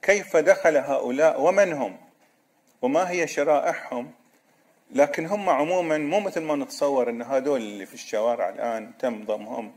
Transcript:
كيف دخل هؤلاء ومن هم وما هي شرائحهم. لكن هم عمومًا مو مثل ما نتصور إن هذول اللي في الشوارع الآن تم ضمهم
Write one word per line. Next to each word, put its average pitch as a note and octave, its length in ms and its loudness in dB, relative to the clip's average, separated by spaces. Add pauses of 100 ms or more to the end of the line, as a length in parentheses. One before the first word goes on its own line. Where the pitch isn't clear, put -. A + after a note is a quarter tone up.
كيف G3 340 2
دخل E3 400 6
هؤلاء C3+ 640 2
ومن F#3 320 4
هم B2 240 -4 (840)
وما D#3+ 280 0
هي F3 160 -2
شرائحهم. C#3+ 840 -2 (800)
لكن D3 360 2
هم G3 240 -2
عمومًا D#3 480 2
مو D#3 220 0
مثل F#3 200 -4
ما D#3 160 -2
نتصور C3+ 540 0
إن A#2 120 -6
هذول C3+ 380 0
اللي G2+ 260 -10
في - 80 -20
الشوارع A2 540 -2
الآن A2 500 -6
تم A2 260 -4
ضمهم G#2+ 520 -6